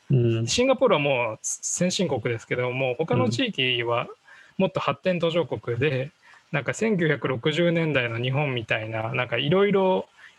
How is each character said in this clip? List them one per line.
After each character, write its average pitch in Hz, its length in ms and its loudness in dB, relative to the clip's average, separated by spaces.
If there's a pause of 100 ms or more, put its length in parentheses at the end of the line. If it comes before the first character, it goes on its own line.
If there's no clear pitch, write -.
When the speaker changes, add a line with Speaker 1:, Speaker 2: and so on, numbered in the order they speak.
Speaker 1:
う 135 60 4
ん。 113 320 2
Speaker 2:
シ 240 160 2
ン 262 40 4
ガ 262 100 4
ポ 269 80 4
ー 226 40 4
ル - 60 6
は 151 40 2
も 123 340 0
う 107 80 -12
先 - 500 -4
進 180 160 0
国 131 160 -2
で 117 160 -2
す - 80 -16
け - 80 -4
ど 123 160 -2
も、 127 260 -2
他 160 180 -2
の 254 140 2
地 240 180 0
域 127 360 0
は 117 240 0 (500)
も 190 100 2
っ - 40 -6
と - 80 -4
発 - 240 -2
展 180 160 0
途 165 100 0
上 165 160 0
国 117 320 -6
で、 135 260 0
Speaker 1:
う - 20 -6
ん。 147 60 -14 (420)
Speaker 2:
な 147 80 0
ん - 20 -14
か、 135 100 -2
千 214 240 0
九 165 120 2
百 143 180 0
六 135 240 0
十 170 200 2
年 165 220 0
代 123 160 0
の 117 100 -4
日 127 120 -2
本 135 240 -2
み 113 100 -4
た 117 140 -2
い 110 100 -6
な、 113 240 -4
な 123 120 0
ん - 20 -6
か、 117 100 -2
い 139 120 -2
ろ 196 160 4
い 202 60 2
ろ 190 360 2 (320)